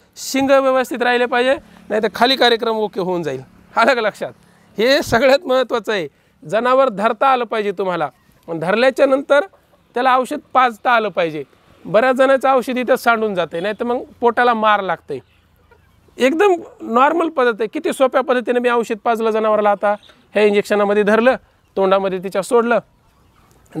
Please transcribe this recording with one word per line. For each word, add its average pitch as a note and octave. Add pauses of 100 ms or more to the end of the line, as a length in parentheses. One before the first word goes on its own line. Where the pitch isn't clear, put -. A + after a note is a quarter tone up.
(160)
शिंग C4+
व्यवस्थित C4
राहिले A#3+
पाहिजे, B3+ (320)
नाही G#3+
तर G#3+
खाली B3+
कार्यक्रम A#3
ओके G#3+
होऊन F3
जाईल. C3 (340)
आलं C#4
का A#3+
लक्षात? F#3 (460)
हे C4+
सगळ्यात C4
महत्त्वाचं B3+
आहे. E3+ (420)
जनावर B3+
धरता A3
आलं B3+
पाहिजे G#3+
तुम्हाला, F3 (400)
आणि E3
धरल्याच्या A#3+
नंतर C#4 (540)
त्याला B3+
औषध C4 (140)
पाजता B3
आलं A3+
पाहिजे. D#3+ (400)
बऱ्याच A#3
जणांचं C4+
औषध B3+
इथं B3
सांडून A3
जाते, E3+
नाही G3+
तर A#3+
मग A#3+ (180)
पोटाला A#3+
मार G#3+
लागते. E3 (1000)
एकदम D#4+ (260)
normal D4+
पद्धत B3
आहे, A3
किती D#4
सोप्या C4
पद्धतीने B3
मी B3
औषध A#3+
पाजलं A3+
जनावराला. G#3+
आता G3+ (400)
ह्या G#3
इंजेक्शनामध्ये G#3
धरलं, A3+ (400)
तोंडामध्ये F#3+
तिच्या F#3+
सोडलं, A#3 (1040)